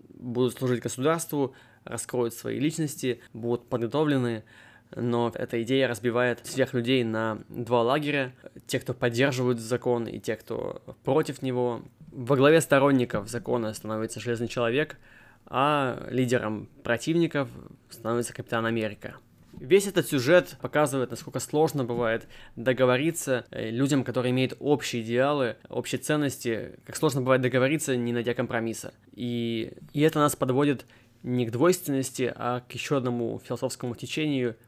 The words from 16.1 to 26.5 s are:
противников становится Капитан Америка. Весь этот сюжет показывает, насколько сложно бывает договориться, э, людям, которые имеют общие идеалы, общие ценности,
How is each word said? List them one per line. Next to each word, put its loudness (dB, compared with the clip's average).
противников 0
становится -4
Капитан -4
Америка. -4
Весь 4
этот 0
сюжет 4
показывает, 0
насколько -8
сложно 0
бывает -2
договориться, 2
э, -6
людям, 2
которые 0
имеют 2
общие 0
идеалы, 0
общие -4
ценности, -2